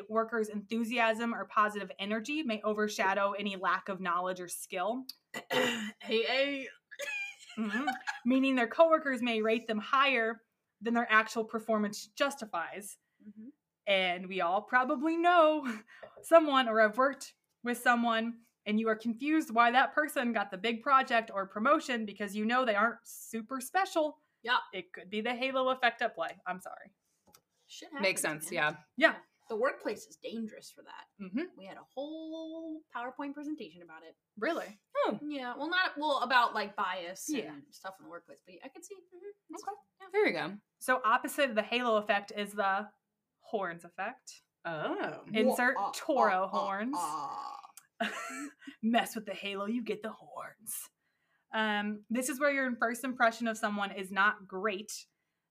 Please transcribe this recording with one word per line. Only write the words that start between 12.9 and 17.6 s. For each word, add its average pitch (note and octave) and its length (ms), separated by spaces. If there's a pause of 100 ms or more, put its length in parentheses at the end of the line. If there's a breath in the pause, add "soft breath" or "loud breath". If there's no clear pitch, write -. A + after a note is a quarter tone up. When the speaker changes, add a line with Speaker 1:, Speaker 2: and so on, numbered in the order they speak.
Speaker 2:
Mm-hmm. G#3+ 200 (400)
Speaker 1:
And F#3 400
we F#3 140
all F3+ 200
probably C4 560
know D#4 500 (560 loud breath)
someone C#4+ 460
or A3 100
have G#3+ 180
worked C4 360 (300)